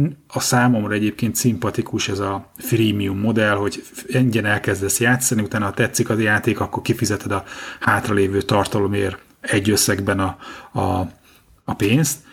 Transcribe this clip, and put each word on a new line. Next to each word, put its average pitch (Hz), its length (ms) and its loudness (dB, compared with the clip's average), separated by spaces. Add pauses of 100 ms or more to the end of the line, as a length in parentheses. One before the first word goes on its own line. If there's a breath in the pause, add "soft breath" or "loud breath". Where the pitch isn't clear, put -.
(280)
a - 120 -4
számomra 120 540 2
egyébként 107 420 -2
szimpatikus 110 720 -2
ez 98 100 -4
a 98 380 -6
freemium 104 640 0
modell, 107 380 2
hogy 101 260 -4 (240)
ingyen 120 380 2
elkezdesz 101 560 0
játszani, 120 420 2
utána 104 220 -2
ha 98 80 -2
tetszik 117 380 0
az 110 100 2
játék, 107 400 2
akkor - 220 -4
kifizeted - 500 -2
a 95 120 -4 (360 loud breath)
hátralévő 98 600 2
tartalomért 101 760 0 (220)
egy 101 300 0
összegben 98 500 0
a, 95 160 -2 (440 loud breath)
a, 92 280 -2 (560 soft breath)
a - 100 -6
pénzt. 123 440 2 (140 loud breath)